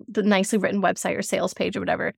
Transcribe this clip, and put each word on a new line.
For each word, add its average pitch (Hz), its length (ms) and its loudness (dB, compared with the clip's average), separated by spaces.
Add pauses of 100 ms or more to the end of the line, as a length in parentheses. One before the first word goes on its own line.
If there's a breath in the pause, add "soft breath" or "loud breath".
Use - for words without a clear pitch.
the 214 140 -2
nicely 202 380 4
written 196 220 0
website - 360 0
or 196 60 -4
sales - 300 -2
page 180 220 -4
or - 40 -4
whatever. - 380 -2